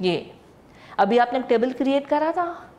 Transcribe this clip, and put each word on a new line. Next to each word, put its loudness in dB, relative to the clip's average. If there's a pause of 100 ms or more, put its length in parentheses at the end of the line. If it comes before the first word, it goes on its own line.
ये -2 (680)
अभी 4
आपने 2
table 0
create -2
करा 0
था -2 (340)